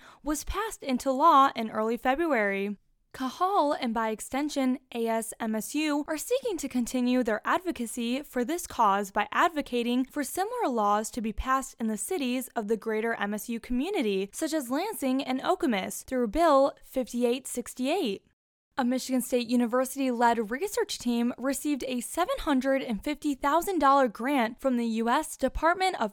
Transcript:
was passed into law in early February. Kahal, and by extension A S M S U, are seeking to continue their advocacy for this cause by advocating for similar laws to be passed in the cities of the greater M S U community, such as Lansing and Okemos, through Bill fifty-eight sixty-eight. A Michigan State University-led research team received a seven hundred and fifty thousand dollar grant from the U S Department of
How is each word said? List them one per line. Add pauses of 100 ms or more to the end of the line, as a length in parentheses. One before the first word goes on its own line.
(220)
was
passed
into
law
in
early
February. (360)
Kahal,
and
by
extension (160)
A
S
M
S
U,
are
seeking
to
continue
their
advocacy
for
this
cause
by
advocating
for
similar
laws
to
be
passed
in
the
cities
of
the
greater
M
S
U
community,
such
as
Lansing
and
Okemos,
through
Bill (100)
fifty-eight
sixty-eight. (580)
A
Michigan
State
University-led
research
team
received
a
seven
hundred
and
fifty
thousand
dollar
grant
from
the
U
S
Department
of